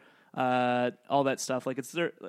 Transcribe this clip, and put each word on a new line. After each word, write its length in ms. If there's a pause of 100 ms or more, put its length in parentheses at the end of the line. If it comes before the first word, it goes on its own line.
(340)
uh, 580 (180)
all 140
that 160
stuff. 260
Like, 120
it's 120
their, 220 (160)